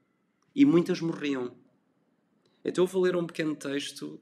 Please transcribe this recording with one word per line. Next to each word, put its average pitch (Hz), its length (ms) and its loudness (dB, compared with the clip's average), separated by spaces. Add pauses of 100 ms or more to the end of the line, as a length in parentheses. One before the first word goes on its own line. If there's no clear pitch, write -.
(560)
E 143 80 6
muitas 165 380 4
morriam. 143 520 -4 (1120)
Então - 220 0
eu - 20 2
vou 185 140 -2
ler 180 160 2
um 170 100 -2
pequeno 156 260 -4
texto 143 680 -8